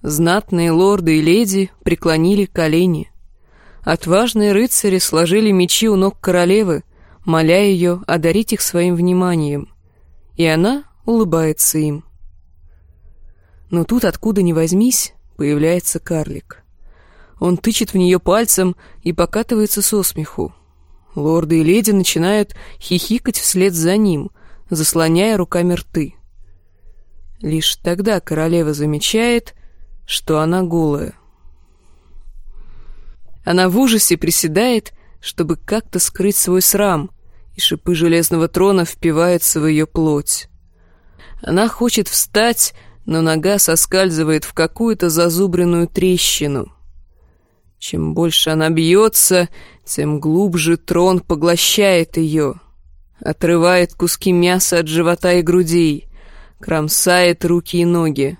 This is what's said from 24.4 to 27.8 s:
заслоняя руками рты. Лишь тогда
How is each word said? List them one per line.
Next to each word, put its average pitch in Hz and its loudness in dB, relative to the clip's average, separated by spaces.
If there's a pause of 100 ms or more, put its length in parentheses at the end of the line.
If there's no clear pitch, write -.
заслоняя 165 2
руками 175 0
рты. 160 -6 (1300)
Лишь 156 -2
тогда 190 -2